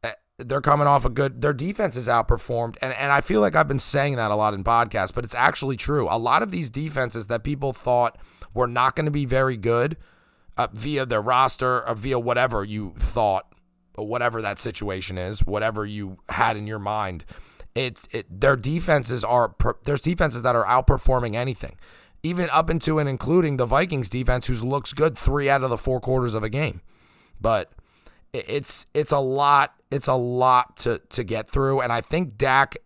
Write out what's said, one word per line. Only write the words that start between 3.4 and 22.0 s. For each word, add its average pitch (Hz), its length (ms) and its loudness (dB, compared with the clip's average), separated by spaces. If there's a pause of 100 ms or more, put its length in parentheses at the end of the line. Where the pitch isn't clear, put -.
like 196 140 4
I've 156 140 4
been 139 100 -2
saying 139 380 2
that 110 160 0
a 104 40 0
lot 107 180 2
in 98 100 -8
podcasts, 113 500 0
but 117 100 -4
it's 107 100 -8
actually 135 420 0
true. 139 340 -2
A 104 80 0
lot 120 240 2
of 214 80 -6
these 170 200 -6
defenses 135 580 -6
that 117 160 -4
people 139 280 -4
thought 120 460 0 (340)
were 123 140 0
not 123 300 0
gonna 151 160 0
be 143 140 -2
very 131 300 2
good, 120 400 0 (600)
uh, 113 160 0
via 131 340 -4
their 113 160 0
roster 127 640 2
or 120 80 -2
via 123 240 -4
whatever 120 460 0
you 104 340 -8
thought 101 480 0 (500)
or 107 120 -8
whatever 117 340 -2
that 101 160 -4
situation 95 600 -4
is, 98 280 0
whatever 107 380 -2
you 104 340 -10 (120)
had 113 260 -4
in 104 100 -10
your 107 140 -10
mind, 101 440 -6 (500)
it, 123 260 -6 (100)
it, 101 300 -8
their 135 160 4
defenses 131 680 -2
are 117 260 2
per-, - 360 0
there's 143 160 -2
defenses 156 420 0
that 123 140 2
are 110 80 2
outperforming 123 720 4
anything, 123 400 -6 (460)